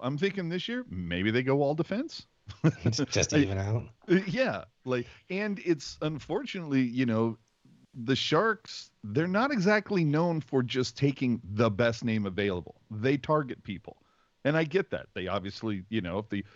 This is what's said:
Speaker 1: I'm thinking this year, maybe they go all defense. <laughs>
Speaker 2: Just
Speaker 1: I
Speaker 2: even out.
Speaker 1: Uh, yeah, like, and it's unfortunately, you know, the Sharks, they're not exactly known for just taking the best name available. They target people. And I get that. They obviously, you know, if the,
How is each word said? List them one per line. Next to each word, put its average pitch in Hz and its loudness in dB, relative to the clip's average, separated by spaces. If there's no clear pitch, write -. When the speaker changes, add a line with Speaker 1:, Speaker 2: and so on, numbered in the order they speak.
Speaker 1:
I'm 139 -2
thinking 190 -2
this 175 -4
year, 247 -6
maybe 92 -2
they 120 2
go 135 2
all 143 2
defense. 202 -4
<laughs> - 2
Speaker 2:
Just - 0
Speaker 1:
I 156 6
Speaker 2:
even 98 2
out. 104 0
Speaker 1:
Uh, 175 6
yeah, 185 0
like, 123 -2
and 196 -2
it's - -2
unfortunately, 160 -2
you 123 0
know, 113 2
the 120 2
Sharks, - 0
they're 113 0
not 208 2
exactly 208 2
known 160 2
for 135 2
just 123 -2
taking 131 2
the 113 4
best 117 0
name 110 2
available. 92 -2
They 113 0
target 143 -2
people. - -10
And 147 2
I 160 4
get 165 0
that. 78 -4
They 92 -6
obviously, 98 -4
you 110 -2
know, 87 -4
if 107 -8
the, 101 -4